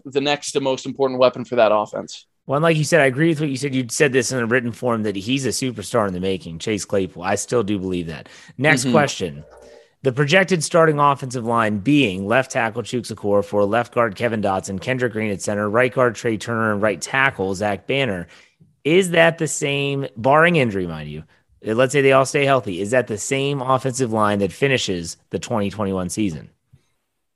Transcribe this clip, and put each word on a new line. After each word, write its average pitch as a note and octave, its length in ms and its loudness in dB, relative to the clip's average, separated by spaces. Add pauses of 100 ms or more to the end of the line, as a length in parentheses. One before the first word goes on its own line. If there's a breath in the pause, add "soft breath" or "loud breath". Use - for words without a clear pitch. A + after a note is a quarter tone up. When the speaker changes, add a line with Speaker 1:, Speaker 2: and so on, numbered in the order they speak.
Speaker 1:
the C#3 160 -4
next, C#3+ 320 -2
the C#3 80 0
most C3 260 -2
important C3 320 -2
weapon B2 260 2
for B2 100 -6
that A2 160 6
offense. G#2 540 -2 (220)
Speaker 2:
Well, C3+ 100 0
and D3+ 60 0
like E3+ 140 4
you D3+ 60 2
said, E3 160 4
I C#3+ 60 6
agree C3+ 240 2
with D#3 100 0
what D#3 100 -2
you C3+ 80 -4
said. C3 180 -4
You C3 160 -2
said D3 200 4
this B2 200 2
in C3 80 -2
a A#2 80 -2
written A#2+ 240 0
form A#2 320 -2
that G#2 120 -2
he's B2 300 -4
a - 40 -2
superstar A2 580 -2
in F#2 80 -4
the F2+ 40 -6
making, F2+ 380 -4
Chase G#2 260 -4
Claypool. F#2 380 -4
I F#2+ 140 -2
still A#2+ 260 -2
do G#2 160 -2
believe F2+ 300 -4
that. D2+ 200 -12 (300 loud breath)
Next C3+ 280 2
Speaker 1:
Mm-hmm. C3 60 0
Speaker 2:
question. F#2+ 520 0 (580 soft breath)
The C3+ 100 0
projected D#3 520 2
starting D#3+ 340 4
offensive C3+ 480 0
line A2+ 340 2
being G2+ 460 2
left B2 260 2
tackle A#2 300 -2
Chuks A#2 320 -6
Okorafor, G2+ 560 0
left A2+ 240 0
guard A#2 220 0
Kevin A2+ 260 -2
Dotson, F#2+ 400 -2
Kendrick B2 320 -2
Green A2 160 -2
at G2 120 -4
center, G#2 280 -2
right A#2+ 240 0
guard B2 220 0
Trey A#2 220 -4
Turner, A2+ 340 -2
and G2+ 100 -2
right G#2 180 0
tackle C3 540 -2
Zach G2 320 -4
Banner. A#2 420 -2 (560 soft breath)
Is F3 280 4
that E3 260 4
the D#3+ 100 -2
same, C#3 600 -4 (100)
barring D3+ 380 4
injury, G2+ 320 0
mind D#2 220 -8
you, D2+ 140 -12 (440)
uh, A2 60 0
let's B2+ 180 2
say C#3+ 100 2
they C3+ 120 6
all C3 120 6
stay C#3+ 200 0
healthy, A2 360 0
is G2+ 100 -4
that B2+ 140 2
the G#2+ 120 -6
same C#3 440 -2
offensive B2+ 500 0
line G#2 280 2
that G2 140 0
finishes G2+ 640 -2 (120)
the - 80 -4
twenty G2+ 320 -4
twenty-one F#2+ 400 -4
season? F#2 400 -4 (880)